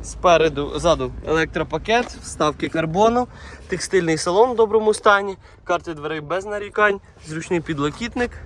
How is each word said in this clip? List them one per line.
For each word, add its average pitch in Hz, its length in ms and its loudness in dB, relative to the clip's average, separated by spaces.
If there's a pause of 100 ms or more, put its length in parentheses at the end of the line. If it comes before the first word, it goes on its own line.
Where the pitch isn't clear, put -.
Спереду, 156 720 2
ззаду 131 320 2 (160)
електропакет, 160 760 0
вставки - 640 -4
карбону, 202 600 2 (400)
текстильний 175 500 0
салон 202 340 4
в 233 40 -2
доброму 214 380 4
стані, 202 440 2 (260)
карти 170 300 -2
дверей 151 280 -6
без 170 240 -6
нарікань, 208 540 0 (280)
зручний 160 340 -2
підлокітник. 165 680 -4 (140)